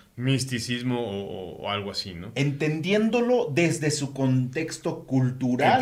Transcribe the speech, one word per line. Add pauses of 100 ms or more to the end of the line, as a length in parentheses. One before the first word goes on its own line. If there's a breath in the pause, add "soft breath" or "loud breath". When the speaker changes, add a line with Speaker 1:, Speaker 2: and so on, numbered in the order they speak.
(160 loud breath)
Speaker 1:
misticismo
o,
o,
o
algo
así,
¿no?
Speaker 2:
Entendiéndolo
desde
su
contexto
cultural